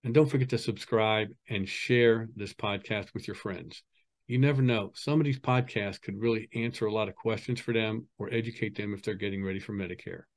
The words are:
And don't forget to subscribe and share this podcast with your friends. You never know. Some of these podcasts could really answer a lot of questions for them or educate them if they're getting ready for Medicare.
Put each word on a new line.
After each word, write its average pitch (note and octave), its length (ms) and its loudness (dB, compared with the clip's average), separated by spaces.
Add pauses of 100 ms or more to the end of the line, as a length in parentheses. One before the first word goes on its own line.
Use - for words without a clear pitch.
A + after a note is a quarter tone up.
And A#2+ 80 -2
don't D3 140 8
forget C3 220 2
to A#2 100 0
subscribe A2 680 0 (200)
and G2 200 -4
share A2+ 640 4
this G2+ 180 -8
podcast G2+ 600 -4
with - 140 -8
your G2+ 80 -8
friends. - 480 -10 (420)
You B2 120 0
never C#3 220 4
know. A#2 360 4
Some D3+ 240 0
of D3+ 40 2
these C3+ 140 0
podcasts B2+ 640 0
could G2+ 180 -8
really A2+ 360 0
answer A2+ 300 -2
a G#2 60 0
lot G#2+ 160 0
of - 60 -10
questions A2+ 460 -2
for A#2+ 120 -4
them A2 360 0 (100)
or G2+ 140 -6
educate A2+ 440 -2
them G#2 180 -4
if G2 80 -10
they're G#2+ 120 -2
getting G2 300 -4
ready F#2+ 160 -2
for G#2 140 -8
Medicare. F2+ 480 -8 (140)